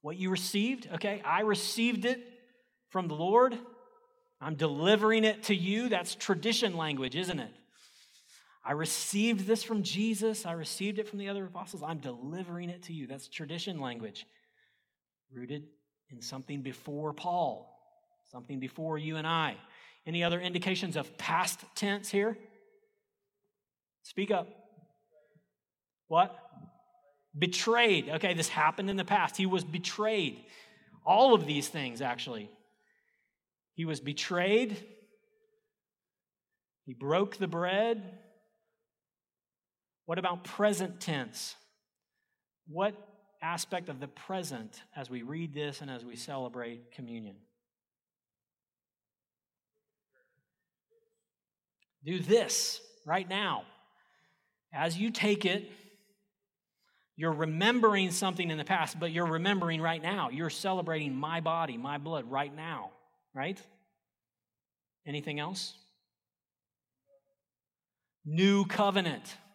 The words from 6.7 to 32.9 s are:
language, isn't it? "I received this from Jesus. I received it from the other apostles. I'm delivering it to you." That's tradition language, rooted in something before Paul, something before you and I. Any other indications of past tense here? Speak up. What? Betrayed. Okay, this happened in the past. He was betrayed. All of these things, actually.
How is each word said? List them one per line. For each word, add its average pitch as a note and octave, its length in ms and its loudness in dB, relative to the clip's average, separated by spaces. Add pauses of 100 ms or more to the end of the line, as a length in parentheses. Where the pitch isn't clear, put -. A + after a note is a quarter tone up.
language, C#3 380 -2
isn't F3 260 -2
it? A2 140 -10 (1080)
"I C#3 80 -2
received F#3+ 760 0
this A3 160 2
from G#3+ 200 -2
Jesus. G#3+ 640 -2
I E3+ 60 -4
received F#3+ 460 -4
it G#3 100 -4
from G#3 100 -8
the G3 100 -6
other G3 160 -4
apostles. F3 380 -12
I'm D#3+ 160 -6
delivering E3+ 720 -8
it F3 140 -12
to E3+ 100 -12
you." C#3+ 120 -8
That's C#3 220 -12
tradition E3 520 -8
language, A#2 460 -8 (1040)
rooted C3 380 -10 (400)
in B2 140 -18
something C3+ 400 -10
before D3 500 -6
Paul, D#3+ 560 -2 (600)
something B2+ 320 -10
before D#3 380 -4
you D#3 180 -4
and D#3 100 -4
I. D#3+ 320 0 (480)
Any E3+ 180 0
other E3+ 160 2
indications F3+ 560 -2
of - 220 -6
past - 460 0 (100)
tense G3+ 360 -2
here? G#3+ 280 2 (1600)
Speak G3 280 -4
up. F3+ 180 2 (1600)
What? F3 280 4 (1040)
Betrayed. F#3+ 680 4
Okay, F3 260 0
this E3 140 0
happened E3+ 420 2
in G3 60 -2
the F#3 80 -2
past. F3+ 320 2
He F#3+ 100 2
was F#3 180 2
betrayed. F3 800 -2 (600)
All A3+ 300 10
of E3 120 6
these C#3+ 220 0
things, B2+ 340 -4
actually. A#2+ 480 -6 (1200)